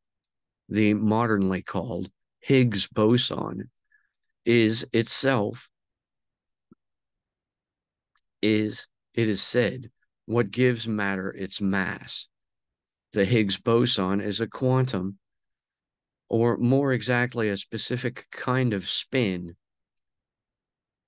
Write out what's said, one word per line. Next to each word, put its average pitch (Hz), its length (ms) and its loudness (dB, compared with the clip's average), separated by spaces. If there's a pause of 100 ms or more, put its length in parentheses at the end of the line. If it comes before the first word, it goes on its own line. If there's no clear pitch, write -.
(680)
The 104 240 4
modernly 104 680 2
called 92 500 -6 (300)
Higgs 120 460 2
boson - 800 0 (760)
is 113 460 2
itself, 117 760 0 (2750)
is, 107 460 0 (260)
it 113 160 2
is 98 120 0
said, - 480 -2 (360)
what 110 260 0
gives 120 340 2
matter 98 460 -2
its 98 300 -8
mass. 95 680 -2 (840)
The 101 100 2
Higgs 104 340 2
boson 113 600 2
is 101 220 -4
a 110 60 -4
quantum, 127 720 0 (1120)
or 117 300 2
more 135 340 2
exactly, 123 560 0
a 98 100 -2
specific 123 720 -6
kind 127 420 -2
of 98 160 -4
spin 92 680 -2 (1500)